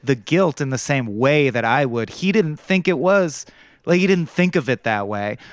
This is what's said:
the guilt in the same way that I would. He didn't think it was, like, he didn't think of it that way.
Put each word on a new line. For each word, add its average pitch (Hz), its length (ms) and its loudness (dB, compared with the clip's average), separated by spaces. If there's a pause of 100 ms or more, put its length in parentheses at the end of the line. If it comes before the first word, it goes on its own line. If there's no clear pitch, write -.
the 131 120 0
guilt 160 440 0
in 139 100 -4
the 127 80 -4
same 120 400 -4
way 139 320 4
that 113 140 -2
I 131 220 2
would. 117 240 -4
He 190 240 -2
didn't 160 240 0
think 190 320 -2
it 170 100 0
was, 180 460 0 (400)
like, 180 140 2
he 190 80 2
didn't 180 220 2
think 180 260 0
of 131 140 -2
it 120 160 -2
that 104 240 -2
way. 104 280 -6 (160)